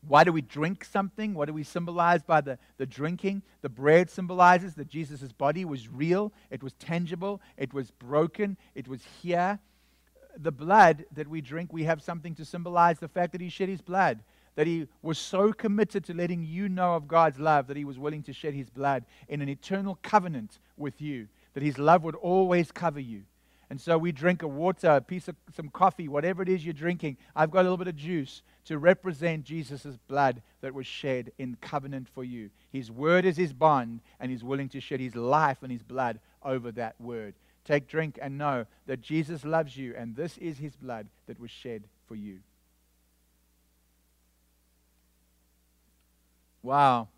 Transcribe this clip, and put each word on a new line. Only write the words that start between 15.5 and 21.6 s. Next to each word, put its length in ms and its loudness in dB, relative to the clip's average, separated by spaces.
committed 540 0
to 80 -12
letting 300 -4
you 260 -4
know 260 0
of 120 -4
God's 320 4
love 280 2
that 80 -8
he 100 -6
was 140 -12
willing 240 -6
to 100 -14
shed 200 -8
his 160 -8
blood 340 -2
in 140 -6
an 80 -4
eternal 540 -6
covenant 560 0
with 240 -8
you, 260 -8
that 100 -6